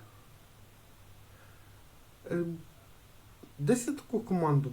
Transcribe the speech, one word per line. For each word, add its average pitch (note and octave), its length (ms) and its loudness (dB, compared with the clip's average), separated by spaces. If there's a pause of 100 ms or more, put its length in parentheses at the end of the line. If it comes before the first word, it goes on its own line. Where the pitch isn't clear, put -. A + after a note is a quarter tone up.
(2250)
Е, F3 140 0 (1120)
десь G#3 280 2
я D4+ 60 0
таку - 280 -4
команду D3 520 2